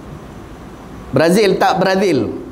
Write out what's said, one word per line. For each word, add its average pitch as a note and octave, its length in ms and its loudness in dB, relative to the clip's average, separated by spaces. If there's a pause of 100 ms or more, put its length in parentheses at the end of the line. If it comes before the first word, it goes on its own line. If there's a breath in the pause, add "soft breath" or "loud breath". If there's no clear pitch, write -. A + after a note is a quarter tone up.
(1120)
Brazil F3+ 440 4
tak F#3 240 4
Brazil? F#3 480 2 (240)